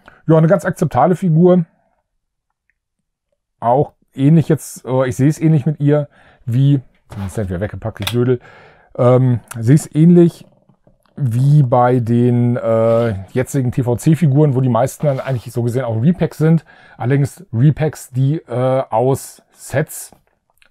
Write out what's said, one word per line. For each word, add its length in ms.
Ja, 120
eine 80
ganz 180
akzeptable 520
Figur. 500
Auch 320
ähnlich 340
jetzt, 380
äh, 200
ich 100
sehe 120
es 100
ähnlich 280
mit 140
ihr 280
wie, 340
den 140
Stand 220
wieder 100
weggepackt, 400
ich 60
Dödel. 340
Ähm, 440
sehe 160
es 200
ähnlich 520
wie 460
bei 380
den, 560
äh, 580
jetzigen 400
T-V-C-Figuren, 840
wo 40
die 80
meisten 380
dann 140
eigentlich 320
so 100
gesehen 220
auch 180
Repacks 360
sind. 260
Allerdings 560
Repacks, 580
die, 280
äh, 520
aus 520
Sets 580